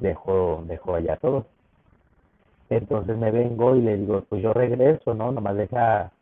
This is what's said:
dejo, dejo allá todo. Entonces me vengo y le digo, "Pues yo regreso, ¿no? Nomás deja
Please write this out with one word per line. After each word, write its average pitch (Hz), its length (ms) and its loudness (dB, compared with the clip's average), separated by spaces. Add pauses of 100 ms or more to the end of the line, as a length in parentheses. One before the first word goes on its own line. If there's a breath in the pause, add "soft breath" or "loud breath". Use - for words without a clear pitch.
dejo, 90 640 0
dejo 85 300 -6
allá 82 220 -2
todo. 131 280 -2 (1200)
Entonces 110 480 -2
me 110 140 0
vengo 120 440 2
y 127 60 4
le 110 160 2
digo, 98 300 -2
"Pues 101 160 -4
yo 110 100 2
regreso, 123 600 2
¿no? 110 180 -2
Nomás 104 240 -2
deja 104 560 0 (100)